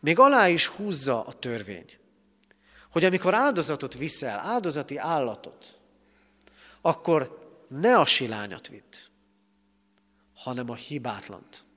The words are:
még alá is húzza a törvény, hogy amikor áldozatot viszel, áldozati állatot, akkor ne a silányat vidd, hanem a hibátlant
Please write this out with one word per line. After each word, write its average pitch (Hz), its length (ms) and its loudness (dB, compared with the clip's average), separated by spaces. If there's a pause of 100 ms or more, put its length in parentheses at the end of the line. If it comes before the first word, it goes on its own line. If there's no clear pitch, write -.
még 165 160 2
alá 262 280 8
is 170 200 2
húzza 139 560 -4
a - 100 -14
törvény, 104 640 -10 (920)
hogy 165 160 2
amikor 185 280 2
áldozatot 165 640 0
viszel, 127 420 -6
áldozati 165 580 -4
állatot, 139 840 -6 (1000)
akkor 156 680 0 (180)
ne 202 300 4
a 160 80 8
silányat 104 640 -2
vidd, - 280 -20 (1400)
hanem 123 340 -8
a 120 60 -8
hibátlant 110 880 -12 (140)